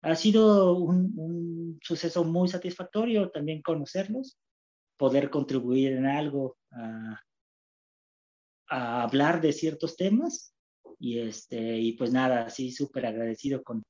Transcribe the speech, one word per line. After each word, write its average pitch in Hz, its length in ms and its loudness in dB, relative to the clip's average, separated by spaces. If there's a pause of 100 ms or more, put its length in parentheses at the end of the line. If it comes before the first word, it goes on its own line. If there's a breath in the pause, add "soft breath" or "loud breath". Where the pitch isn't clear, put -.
Ha 160 140 2
sido 208 600 6
un, 180 400 2
un 165 640 -6
suceso 170 420 -2
muy 175 240 2
satisfactorio 185 840 -2
también 156 320 -6
conocerlos, 214 760 -4 (640)
poder 139 320 2
contribuir 135 640 0
en 131 120 0
algo 139 540 -2 (140)
a, 113 480 -12 (1500)
a 123 340 -4
hablar 143 380 2
de 151 140 2
ciertos 160 420 -4
temas. 214 560 -2 (460)
Y, 117 220 -4
este, 113 580 -6
y 113 140 0
pues 120 200 -2
nada, 127 380 2
sí, 127 200 -6
súper 127 360 -6
agradecido 113 560 -4
con 113 260 -8